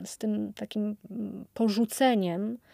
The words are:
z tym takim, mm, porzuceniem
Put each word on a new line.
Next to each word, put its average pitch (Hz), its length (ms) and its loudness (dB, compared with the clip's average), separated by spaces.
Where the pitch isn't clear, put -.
z - 120 -12
tym 208 360 -2
takim, 208 420 -4
mm, 196 420 -8
porzuceniem 220 1040 2